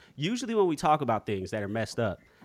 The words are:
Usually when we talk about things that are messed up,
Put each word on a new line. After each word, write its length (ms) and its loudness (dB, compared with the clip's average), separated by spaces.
Usually 380 -2
when 120 4
we 100 0
talk 240 4
about 240 0
things 280 -4
that 100 -2
are 60 -4
messed 300 -4
up, 220 -2